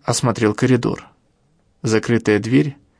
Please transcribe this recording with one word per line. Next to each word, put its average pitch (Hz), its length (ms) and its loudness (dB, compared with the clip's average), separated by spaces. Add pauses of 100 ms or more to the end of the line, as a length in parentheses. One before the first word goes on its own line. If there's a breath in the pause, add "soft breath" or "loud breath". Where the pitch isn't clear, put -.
осмотрел 117 500 0
коридор. - 540 0 (760)
Закрытая 110 580 0
дверь, 135 380 0 (220)